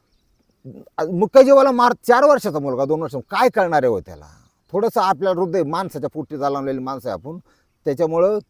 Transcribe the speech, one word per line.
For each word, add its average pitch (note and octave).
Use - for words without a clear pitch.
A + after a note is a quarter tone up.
मुक्का G3
जेवाला C4+
मार, A#3+
चार A#3+
वर्षाचा G#3+
मुलगा, C#3
दोन D#3
वर्ष, C#3+
काय G3+
करणार E3+
आहे B2+
हो G#2+
त्याला? D#2
थोडंसं G3+
आपल्या F#3
हृदय, F3
माणसाच्या D#3+
पोटी D3+
जालावलेली C3+
माणसं B2+
आहे G#2
आपण, B2+
त्याच्यामुळं E3